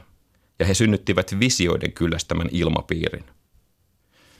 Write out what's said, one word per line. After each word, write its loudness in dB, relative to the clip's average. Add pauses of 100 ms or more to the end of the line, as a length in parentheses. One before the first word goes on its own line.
(600)
ja 2
he 2
synnyttivät 0
visioiden 0
kyllästämän -2
ilmapiirin. -2 (1160)